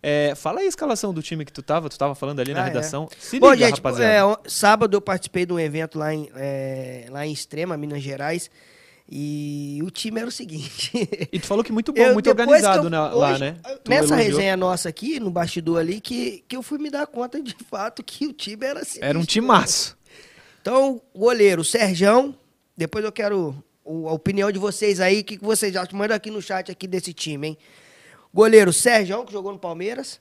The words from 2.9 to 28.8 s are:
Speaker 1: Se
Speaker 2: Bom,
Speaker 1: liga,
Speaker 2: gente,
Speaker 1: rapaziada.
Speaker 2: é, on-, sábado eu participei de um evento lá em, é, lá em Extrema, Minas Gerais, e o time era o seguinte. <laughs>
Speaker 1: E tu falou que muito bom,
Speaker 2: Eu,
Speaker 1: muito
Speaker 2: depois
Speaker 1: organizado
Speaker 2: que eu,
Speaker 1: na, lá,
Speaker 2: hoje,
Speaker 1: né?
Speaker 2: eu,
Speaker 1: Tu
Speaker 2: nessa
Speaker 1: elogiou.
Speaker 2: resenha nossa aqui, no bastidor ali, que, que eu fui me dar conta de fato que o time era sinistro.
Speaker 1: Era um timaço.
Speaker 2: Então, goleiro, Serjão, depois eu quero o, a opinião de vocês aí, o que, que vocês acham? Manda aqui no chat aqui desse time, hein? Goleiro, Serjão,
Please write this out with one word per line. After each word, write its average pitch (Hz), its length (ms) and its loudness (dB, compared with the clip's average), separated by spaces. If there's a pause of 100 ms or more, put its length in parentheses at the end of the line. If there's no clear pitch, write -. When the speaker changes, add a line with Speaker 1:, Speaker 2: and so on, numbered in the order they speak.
Speaker 1:
Se - 200 -8
Speaker 2:
Bom, 277 140 10
Speaker 1:
liga, 247 140 6
Speaker 2:
gente, 226 100 4
Speaker 1:
rapaziada. 139 340 0
Speaker 2:
é, 208 140 6
on-, 208 120 4 (100)
sábado 214 500 4
eu 202 60 2
participei 185 420 -4
de 175 80 -6
um 170 80 -2
evento 156 380 -4
lá 156 160 -4
em, 151 200 -10
é, 131 760 -8
lá 143 160 -8
em 156 60 -6
Extrema, 156 440 -8
Minas 147 260 -8
Gerais, 139 480 -8 (560)
e 147 800 -8
o 185 60 -8
time 220 280 -8
era 226 80 -6
o 247 60 -10
seguinte. 160 600 -12
<laughs> 202 380 -4
Speaker 1:
E 180 80 -4
tu - 80 -8
falou 202 160 0
que - 80 -4
muito 220 220 -4
bom, 277 80 2
Speaker 2:
Eu, 247 140 8
Speaker 1:
muito 214 180 4
Speaker 2:
depois 233 160 4
Speaker 1:
organizado 208 320 6
Speaker 2:
que - 60 0
eu, 170 40 -2
Speaker 1:
na, 156 220 0
lá, 139 200 4
Speaker 2:
hoje, 135 80 -2
Speaker 1:
né? 147 160 -4 (120)
Speaker 2:
eu, 269 120 -12
Speaker 1:
Tu 226 100 -6
Speaker 2:
nessa 277 240 4
Speaker 1:
elogiou. 233 160 4
Speaker 2:
resenha 190 260 2
nossa 180 320 0
aqui, 254 320 -6
no 202 100 -2
bastidor 170 480 -2
ali, 170 220 -2
que, 240 480 -6
que 254 80 -10
eu 254 60 -10
fui 294 160 -8
me 302 100 -6
dar 294 180 -6
conta 247 360 -8
de 240 120 -12 (140)
fato 226 340 -8
que - 240 -10
o 285 60 -8
time 214 320 -12
era 277 180 -6
sinistro. - 220 -12
Speaker 1:
Era 147 140 0
um 170 80 0
timaço. - 720 2 (640)
Speaker 2:
Então, 262 400 0 (120)
goleiro, 202 480 4
Serjão, 208 720 2 (400)
depois 170 300 -4
eu 214 80 -4
quero 190 500 -2 (220)
o, 160 240 -8
a 160 60 -2
opinião 196 360 0
de 196 80 -2
vocês 202 400 0
aí, 190 220 4
o 196 40 -6
que, 214 120 -14
que 202 80 -16
vocês 214 320 0
acham? 185 220 -6
Manda 214 160 0
aqui 214 160 -6
no 214 100 -8
chat 190 320 -8
aqui 185 140 -14
desse 180 260 -6
time, 151 360 -8
hein? 156 100 -10 (720)
Goleiro, 214 400 8
Serjão, 220 540 2